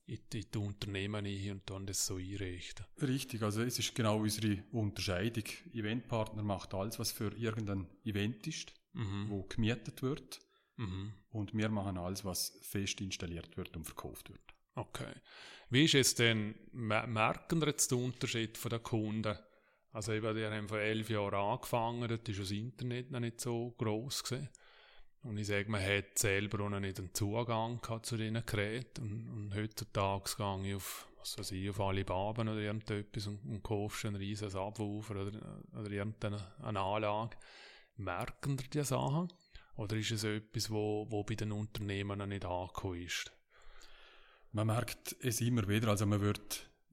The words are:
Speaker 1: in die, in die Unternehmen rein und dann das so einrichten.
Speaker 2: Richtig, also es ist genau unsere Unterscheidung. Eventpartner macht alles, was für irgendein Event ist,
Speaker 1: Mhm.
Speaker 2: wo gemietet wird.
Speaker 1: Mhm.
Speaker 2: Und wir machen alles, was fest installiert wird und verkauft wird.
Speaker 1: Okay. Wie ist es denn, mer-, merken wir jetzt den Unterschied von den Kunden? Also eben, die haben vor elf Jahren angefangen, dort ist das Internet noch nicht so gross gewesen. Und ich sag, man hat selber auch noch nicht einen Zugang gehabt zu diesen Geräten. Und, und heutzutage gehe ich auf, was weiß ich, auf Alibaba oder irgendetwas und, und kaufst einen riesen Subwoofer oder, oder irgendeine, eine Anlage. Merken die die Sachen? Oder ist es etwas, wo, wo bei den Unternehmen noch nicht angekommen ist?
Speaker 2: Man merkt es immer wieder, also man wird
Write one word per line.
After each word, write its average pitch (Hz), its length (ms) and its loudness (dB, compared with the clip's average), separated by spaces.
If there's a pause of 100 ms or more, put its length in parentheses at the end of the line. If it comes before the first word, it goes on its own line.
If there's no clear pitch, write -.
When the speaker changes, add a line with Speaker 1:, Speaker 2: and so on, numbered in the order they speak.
Speaker 1:
in - 120 -8 (120)
die, 117 60 -4
in 95 140 -8
die 113 60 0
Unternehmen 101 680 -2
rein 101 240 -2
und 95 180 -8
dann 98 160 -6
das 95 220 0
so 98 80 0
einrichten. 92 720 -6 (160)
Speaker 2:
Richtig, 131 400 0
also 107 200 2
es 120 180 0
ist - 160 0
genau 107 240 6
unsere 107 500 2
Unterscheidung. 104 720 0 (280)
Eventpartner 110 720 0
macht 101 300 0
alles, 104 260 0
was 110 100 0
für 101 260 -2
irgendein 107 520 0 (160)
Event 104 420 0
ist, - 260 -6 (200)
Speaker 1:
Mhm. 101 380 -2
Speaker 2:
wo 101 120 -2
gemietet - 580 0
wird. - 380 -2 (380)
Speaker 1:
Mhm. 98 360 -4 (180)
Speaker 2:
Und 104 240 -2
wir 107 160 4
machen 98 280 2
alles, 92 260 -2
was - 380 -2
fest - 380 -2
installiert 87 560 -4
wird 90 200 -6
und 80 80 -6
verkauft - 460 -10
wird. - 240 -18 (220)
Speaker 1:
Okay. - 360 -6 (580)
Wie 131 160 8
ist 151 80 8
es 131 200 8
denn, 110 400 6 (160)
mer-, 113 360 0
merken 123 540 2
wir 151 80 4
jetzt - 220 4
den 123 140 4
Unterschied 120 540 0
von 123 120 -4
den 117 120 -2
Kunden? 107 540 0 (540)
Also 110 220 -2
eben, 107 240 2
die 110 80 2
haben 107 240 -2
vor 107 100 0
elf 110 300 2
Jahren 101 260 2
angefangen, 117 720 2
dort 113 220 -2
ist 98 100 0
das 101 140 -2
Internet 123 580 -2
noch 127 100 -2
nicht 117 200 -2
so 120 360 -2
gross 110 460 0
gewesen. 135 280 -4 (720)
Und 107 160 -4
ich 104 80 0
sag, 101 220 2
man 104 140 2
hat 101 360 2
selber 101 460 4
auch 101 40 0
noch 101 100 0
nicht 98 220 -2
einen 92 140 -8
Zugang 113 640 0
gehabt 113 260 -4
zu 120 120 -2
diesen 110 280 0
Geräten. 110 560 -2
Und, 113 280 -4
und 104 240 -6
heutzutage 101 840 0
gehe 98 320 0
ich 98 80 0
auf, - 320 -8 (100)
was - 200 -8
weiß 98 140 -6
ich, 95 180 -2
auf 101 100 -2
Alibaba 98 640 2
oder 110 160 0
irgendetwas 104 680 -2
und, 104 180 -4
und 117 180 -6
kaufst 104 420 -2
einen 104 120 -2
riesen 98 340 -4
Subwoofer 104 760 -2
oder, 101 360 -8 (100)
oder 107 180 -6
irgendeine, 101 720 -4
eine 107 180 0
Anlage. 107 560 2 (600)
Merken 110 600 -2
die 127 100 -8
die 147 160 0
Sachen? 139 480 2 (440)
Oder 110 200 -2
ist 107 160 0
es 107 100 0
etwas, 110 480 0
wo, 107 400 2
wo 104 140 0
bei 113 100 -2
den 107 160 0
Unternehmen 101 680 -2
noch 101 80 -2
nicht 98 180 -4
angekommen 90 580 -2
ist? - 300 -4 (1200)
Speaker 2:
Man 110 160 2
merkt - 520 -2
es 117 220 0
immer 117 260 4
wieder, 110 200 4
also 104 180 6
man 101 140 6
wird - 500 0 (220)